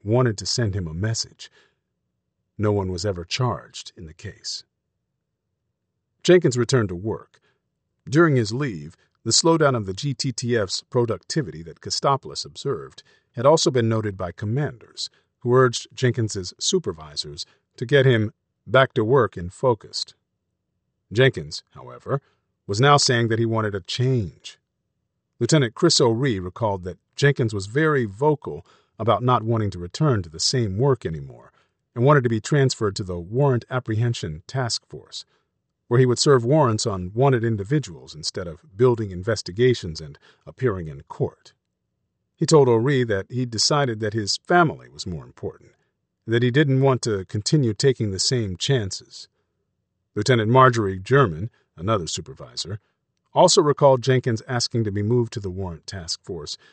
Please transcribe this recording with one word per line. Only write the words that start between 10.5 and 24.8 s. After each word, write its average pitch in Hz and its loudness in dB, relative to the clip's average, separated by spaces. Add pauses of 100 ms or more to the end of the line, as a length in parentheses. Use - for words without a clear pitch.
F's 104 -2
productivity 110 -4
that 80 -18
Kostopoulos 104 0
observed 73 -10 (300)
had 117 -2
also 156 6
been 120 2
noted 107 -2
by 90 -8
commanders, 117 -6 (300)
who 120 0
urged 127 2
Jenkins's 110 -2
supervisors 78 -6 (320)
to 131 -8
get 135 4
him 113 4 (340)
back 127 2
to 113 0
work 117 2
and 87 -10
focused. - -4 (960)
Jenkins, 98 0
however, 123 -8 (440)
was 98 -6
now 143 6
saying 120 2
that 110 0
he 117 2
wanted 110 -2
a 98 -6
change. 123 -4 (840)